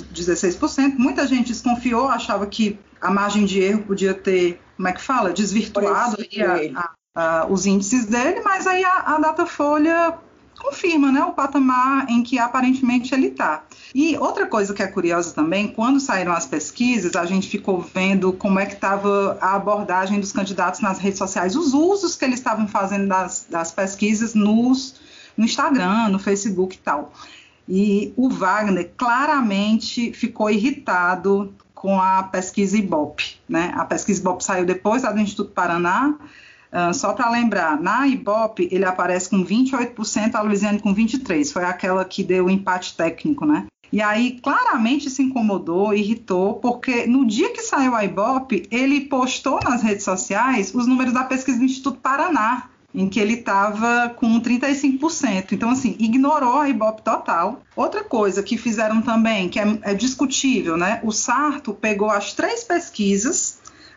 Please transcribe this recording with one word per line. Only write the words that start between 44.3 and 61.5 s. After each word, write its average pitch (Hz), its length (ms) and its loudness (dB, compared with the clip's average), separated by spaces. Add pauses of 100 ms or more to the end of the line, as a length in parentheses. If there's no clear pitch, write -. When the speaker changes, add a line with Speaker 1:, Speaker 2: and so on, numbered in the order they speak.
Speaker 1:
claramente 285 680 0
se 269 140 -2
incomodou, 202 720 0
irritou, 202 640 0
porque 240 520 -2
no 262 180 4
dia 262 260 2
que 480 100 -10
saiu 269 340 0
a 214 80 0
Ibope, 208 640 -2
ele 269 320 2
postou 262 640 -2
nas - 180 0
redes 208 220 0
sociais 202 720 0
os 240 100 0
números 254 280 2
da 254 100 0
pesquisa 262 340 -2
do 240 60 2
Instituto 262 360 -2
Paraná, 269 680 0 (240)
em 190 140 0
que 220 120 -2
ele 214 180 2
tava 220 720 0
com 233 300 2
trinta 247 300 0
e 285 60 2
cinco 269 240 0
por 320 120 0
cento. 202 420 -2
Então, 226 160 -2
assim, 254 300 0
ignorou 262 600 4
a 285 100 2
Ibope 220 340 0
total. 220 580 -2 (140)
Outra 339 280 -2
coisa 202 380 0
que 220 160 -4
fizeram 220 440 0
também, 220 480 2
que 226 100 -4
é, 208 220 0
é 202 120 -2
discutível, 226 840 0
né? 196 260 -2
O 226 80 -2
Sarto 262 600 -2